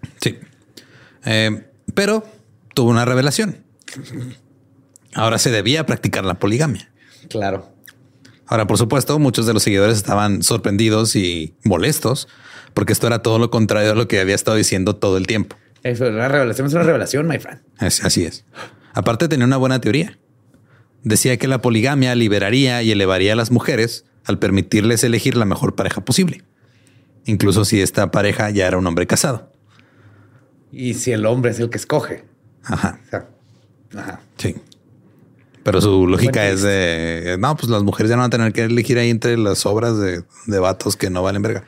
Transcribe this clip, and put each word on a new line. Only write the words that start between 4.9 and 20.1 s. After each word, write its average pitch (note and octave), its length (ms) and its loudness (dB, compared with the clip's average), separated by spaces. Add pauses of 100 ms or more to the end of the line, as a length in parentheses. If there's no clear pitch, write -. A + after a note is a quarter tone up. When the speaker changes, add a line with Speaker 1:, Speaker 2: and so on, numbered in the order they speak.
Speaker 1:
Ahora A2+ 240 0
se C3 120 0
debía A#2+ 360 0
practicar G2+ 400 -4
la F2+ 100 -2
poligamia. A#2 560 -2 (380)
Speaker 2:
Claro. G2 420 -6 (760)
Speaker 1:
Ahora, A2 200 0
por G#2 100 2
supuesto, B2+ 400 0
muchos C3 280 2
de A#2 80 2
los A2 100 2
seguidores G#2 320 2
estaban G2+ 480 0
sorprendidos A2 720 0
y F2 480 -2
molestos A2+ 640 0 (460)
porque G#2 180 0
esto A#2 160 0
era A2+ 160 0
todo A2+ 160 2
lo A#2 100 2
contrario G#2+ 440 2
a - 20 0
lo A2+ 140 0
que G#2 100 2
había F#2+ 160 2
estado A2 220 0
diciendo G2 400 0
todo G2 200 0
el F#2+ 80 -2
tiempo. G#2+ 300 -4 (260)
Speaker 2:
Eso, B2 300 -2
la A2+ 160 -2
revelación C3+ 400 0
es C#3 60 -2
una E3+ 100 2
revelación, D3 440 0
my C#3+ 120 -2
friend. - 220 -16 (180)
Speaker 1:
Es, - 240 -2
así F2+ 220 0
es. - 180 -12 (500)
Aparte, A2+ 340 0
tenía B2 180 2
una C3 120 2
buena C3 220 0
teoría. C3+ 380 -2 (840)